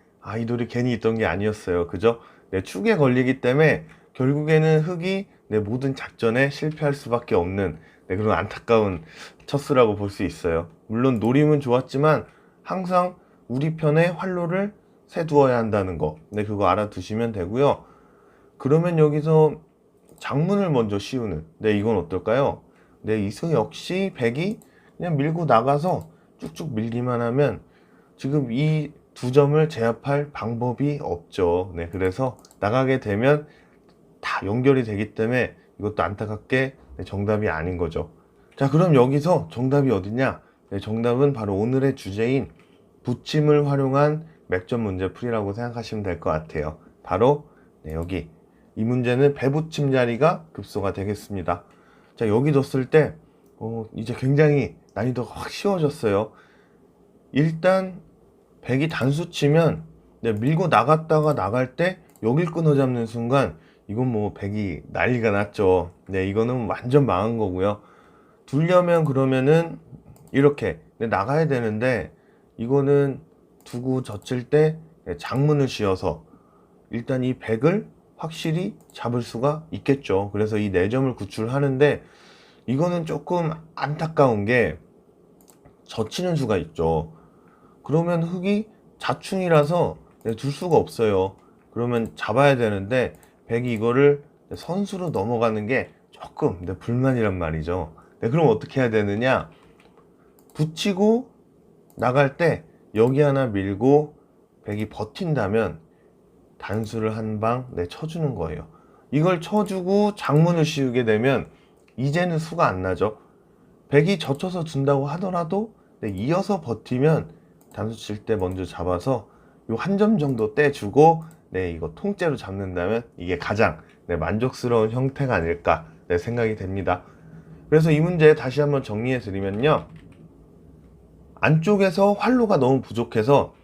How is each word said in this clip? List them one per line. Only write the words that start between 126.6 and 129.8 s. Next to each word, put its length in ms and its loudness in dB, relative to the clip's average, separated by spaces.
그래서 220 4
이 80 4
문제 360 6
다시 260 -4
한번 220 0
정리해 360 -4
드리면요. 680 -2